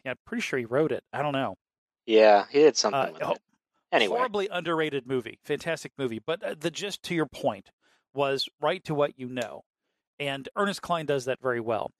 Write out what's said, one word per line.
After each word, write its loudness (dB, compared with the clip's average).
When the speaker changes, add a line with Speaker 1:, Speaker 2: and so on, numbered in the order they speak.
Speaker 1:
yeah, -6
I'm -10
pretty -6
sure -4
he -4
wrote 2
it. -4
I -4
don't -2
know. -2
Speaker 2:
Yeah, 8
he 4
did 8
something 0
Speaker 1:
Uh, -2
Speaker 2:
with -8
Speaker 1:
ho-, -2
Speaker 2:
it. -16
Anyway. 4
Speaker 1:
horribly 0
underrated -2
movie. -4
Fantastic -4
movie. -4
But, -6
uh, -6
the -2
gist -10
to -4
your 0
point -6
was -2
write -2
to -4
what 0
you -10
know. -8
And -6
Ernest -2
Cline -4
does -2
that -4
very 0
well. -4